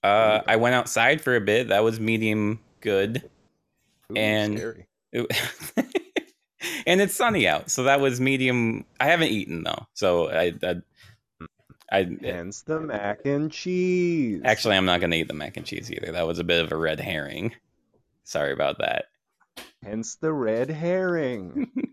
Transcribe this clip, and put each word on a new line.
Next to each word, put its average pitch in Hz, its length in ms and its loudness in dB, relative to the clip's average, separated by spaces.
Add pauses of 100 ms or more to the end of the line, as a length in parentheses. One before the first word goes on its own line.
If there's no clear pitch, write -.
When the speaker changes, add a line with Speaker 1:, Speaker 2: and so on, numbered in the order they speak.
Speaker 1:
Uh, 107 300 6
Speaker 2:
Medium. 107 140 2
Speaker 1:
I 113 100 4
went 120 180 4
outside 123 460 2
for 127 140 0
a 113 60 4
bit. 110 280 2
That 101 140 6
was 113 160 2
medium 110 600 0 (220)
good. 104 460 0 (840)
Speaker 2:
Ooh, 110 60 -6
Speaker 1:
And 107 400 0
Speaker 2:
scary. 107 300 -10 (240)
Speaker 1:
it, - 640 -4
<laughs> - 580 -6 (540)
and 185 140 4
it's 196 140 0
sunny 208 320 2
out, 78 240 0
so 131 120 -2
that 139 160 6
was 131 220 2
medium. 127 640 0 (140)
I 131 80 2
haven't 165 220 4
eaten 85 340 -4
though, - 320 -8
so 87 340 2
I, 85 320 2
I, 90 140 -2 (1160)
I 98 160 2 (140)
Speaker 2:
Hence 90 400 -8
the 156 180 -6
mac 104 460 -6
and 147 260 0
cheese. 175 960 0
Speaker 1:
Actually, 110 300 2
I'm 95 100 4
not 87 160 2
gonna 87 140 2
eat 82 120 0
the - 60 -8
mac 76 240 -10
and 85 80 -12
cheese - 260 -10
either. - 200 -8
That 85 160 -2
was 85 100 -4
a 85 60 -4
bit 85 200 2
of 82 80 -4
a 78 60 -2
red 80 220 0
herring. 85 560 -6 (720)
Sorry 71 280 -2
about 71 240 0
that. - 280 -2 (760)
Speaker 2:
Hence 110 360 -10
the 160 140 -2
red 123 380 -2
herring. 165 1080 -2
Speaker 1:
<laughs> 262 60 -4 (120)